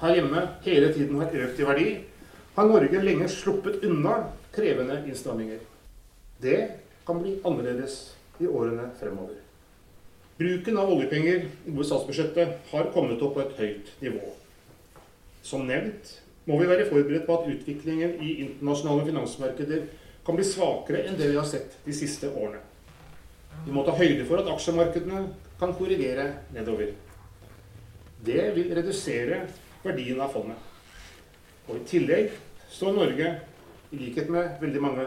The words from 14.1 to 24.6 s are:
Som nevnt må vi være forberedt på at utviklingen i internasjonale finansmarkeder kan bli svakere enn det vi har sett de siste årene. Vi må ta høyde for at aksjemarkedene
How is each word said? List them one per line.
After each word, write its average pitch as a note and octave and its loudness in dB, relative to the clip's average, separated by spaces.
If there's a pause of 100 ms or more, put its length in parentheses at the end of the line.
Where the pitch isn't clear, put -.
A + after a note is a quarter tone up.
Som C3+ -6
nevnt D#3 -4 (320)
må D3+ 2
vi F3+ 6
være F3+ 6
forberedt D3 4
på E3 4
at E3 -2
utviklingen D#3+ -4
i D3+ -4
internasjonale C#3+ 0
finansmarkeder C#3+ -4 (380)
kan E3+ 2
bli F#3+ 2
svakere - 0
enn F#3+ -4
det D3 4
vi C#3+ 2
har D3 -2
sett - -8
de D3 -4
siste C#3+ -4
årene. G#2+ -6 (1040)
Vi C#3 -8
må C#3 0
ta E3+ 2
høyde D3+ 6
for F3+ 4
at F#3 -2
aksjemarkedene E3+ 0 (340)